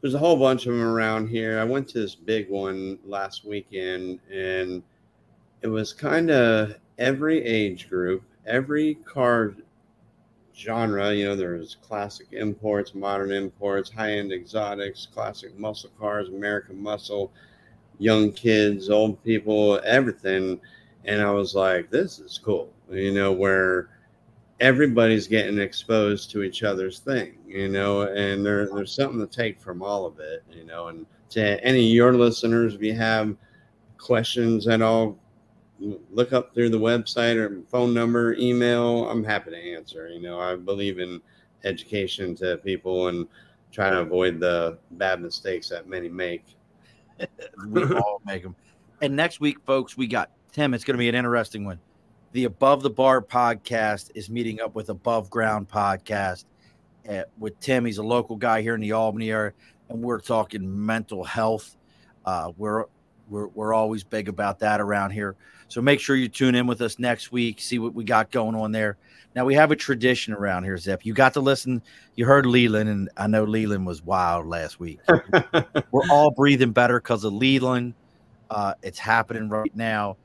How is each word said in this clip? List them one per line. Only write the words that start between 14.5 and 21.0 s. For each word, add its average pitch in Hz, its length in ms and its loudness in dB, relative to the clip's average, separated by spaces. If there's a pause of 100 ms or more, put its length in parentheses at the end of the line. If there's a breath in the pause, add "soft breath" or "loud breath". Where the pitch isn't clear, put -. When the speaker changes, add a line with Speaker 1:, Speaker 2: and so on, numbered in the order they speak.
Speaker 1:
classic 104 440 -10
muscle 107 420 -10
cars, 104 300 -4
American 101 520 -6
muscle, 104 500 -6 (680 soft breath)
young 107 340 4
kids, 104 580 2
old 104 340 4
people, 107 600 4
everything. 95 760 0 (460 soft breath)